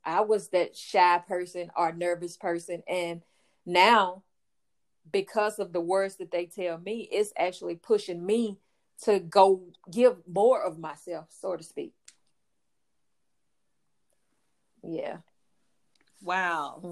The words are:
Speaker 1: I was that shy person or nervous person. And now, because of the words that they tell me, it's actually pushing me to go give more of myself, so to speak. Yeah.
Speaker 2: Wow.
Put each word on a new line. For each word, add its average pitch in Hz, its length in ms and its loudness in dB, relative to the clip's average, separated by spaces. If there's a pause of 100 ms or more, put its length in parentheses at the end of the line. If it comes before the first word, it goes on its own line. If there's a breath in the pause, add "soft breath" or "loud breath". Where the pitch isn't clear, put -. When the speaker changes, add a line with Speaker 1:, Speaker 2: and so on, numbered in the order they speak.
Speaker 1:
I 170 160 0
was 214 280 0
that 180 280 0
shy 175 500 4
person 180 480 -8
or 170 160 0
nervous 170 460 -6
person. 170 500 -6
And 170 340 -6 (440)
now, 180 580 4 (880)
because 208 480 -2
of 180 140 -8
the 175 80 -2
words 190 360 0
that 175 140 -14
they 180 140 -4
tell 170 320 -6
me, 202 340 -10
it's 208 260 -2
actually 180 380 -4
pushing 180 500 -2
me 214 320 -2 (460)
to 202 160 2
go 190 440 6 (280)
give 226 260 6 (100)
more 208 340 4
of 165 180 -4
myself, 160 500 -10
so 185 260 -8
to 165 80 -10
speak. - 300 -12 (3000)
Yeah. 165 300 -8 (1040)
Speaker 2:
Wow. 175 600 -4 (100)